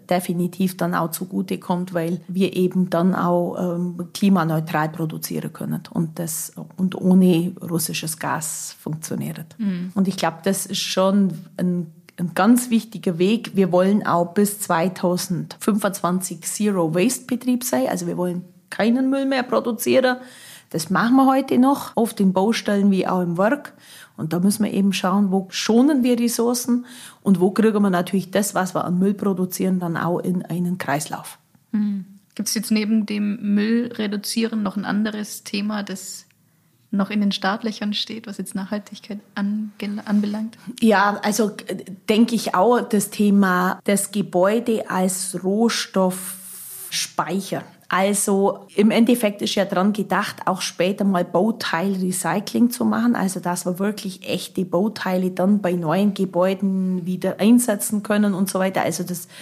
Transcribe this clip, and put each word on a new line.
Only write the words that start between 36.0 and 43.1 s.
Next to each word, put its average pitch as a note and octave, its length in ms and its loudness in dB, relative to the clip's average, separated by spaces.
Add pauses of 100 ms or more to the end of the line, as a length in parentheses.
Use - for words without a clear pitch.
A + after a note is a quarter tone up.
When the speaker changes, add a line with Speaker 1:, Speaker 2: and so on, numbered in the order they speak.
Speaker 2:
noch G3 140 2
in G#3 120 0
den G3+ 100 2
Startlöchern G#3 640 -4
steht, A3 340 -8
was G3+ 100 -12
jetzt G3 180 -10
Nachhaltigkeit G3+ 640 -8 (160)
ange-, G#3 720 -6
anbelangt? G#3 520 -2 (240)
Speaker 1:
Ja, G3+ 420 4
also, G#3 280 0 (160)
äh, F3+ 100 -8 (320)
denke A#3 260 4
ich - 200 -2
auch, A3 260 4
das G#3 280 0
Thema, F#3+ 760 2